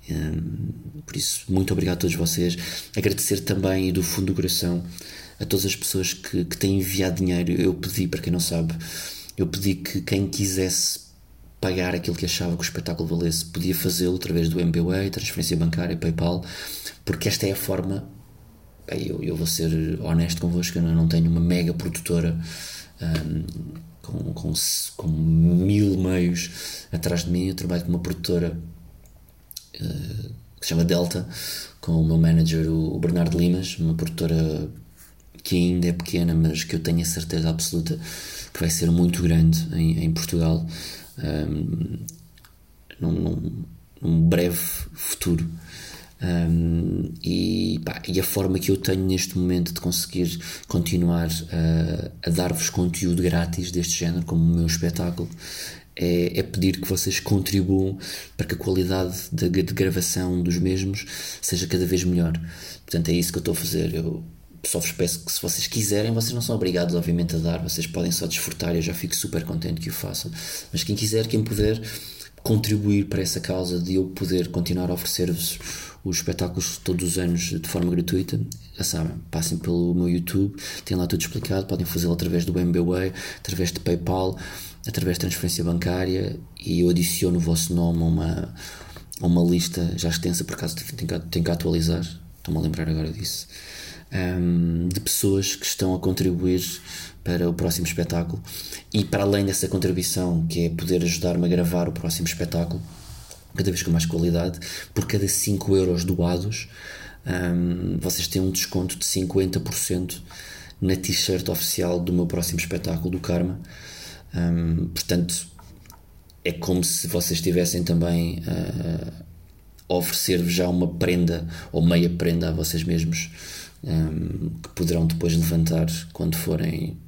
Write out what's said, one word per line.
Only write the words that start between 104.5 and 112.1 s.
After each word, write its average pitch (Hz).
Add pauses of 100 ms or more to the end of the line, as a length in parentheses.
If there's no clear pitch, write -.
por 101
cada 101
cinco 98
euros 90
doados, 90 (560)
ahm, 87
vocês -
têm 95
um 95
desconto 92
de -
cinquenta 95
por -
cento - (560)
na 92
t-shirt 92
oficial 87
do 87